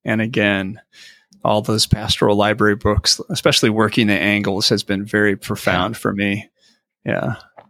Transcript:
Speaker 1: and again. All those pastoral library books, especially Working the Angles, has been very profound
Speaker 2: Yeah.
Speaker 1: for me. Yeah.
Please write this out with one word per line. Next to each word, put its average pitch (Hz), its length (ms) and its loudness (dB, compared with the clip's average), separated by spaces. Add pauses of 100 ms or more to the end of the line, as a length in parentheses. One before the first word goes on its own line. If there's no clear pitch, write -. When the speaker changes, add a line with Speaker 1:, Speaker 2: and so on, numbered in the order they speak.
Speaker 1:
and 110 160 0
again. 104 580 0 (640)
All 107 180 2
those 110 240 0
pastoral 107 520 0
library 104 380 2
books, - 440 0 (100)
especially 139 400 2
Working 110 380 2
the 104 60 2
Angles, 101 560 0
has 104 140 0
been 101 220 -4
very 104 300 2
profound 98 600 -2
Speaker 2:
Yeah. - 40 -16
Speaker 1:
for - 140 -2
me. 101 360 -2 (560)
Yeah. 107 300 -4 (340)